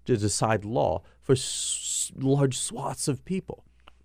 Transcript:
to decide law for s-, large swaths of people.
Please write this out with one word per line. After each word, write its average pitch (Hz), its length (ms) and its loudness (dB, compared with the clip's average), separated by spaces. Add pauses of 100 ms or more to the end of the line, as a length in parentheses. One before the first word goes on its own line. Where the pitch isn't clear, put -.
to 123 120 2
decide 104 480 2
law 107 380 0 (200)
for - 100 2
s-, - 840 -2
large 135 440 2
swaths - 500 -6
of 131 160 -2
people. - 400 -6 (400)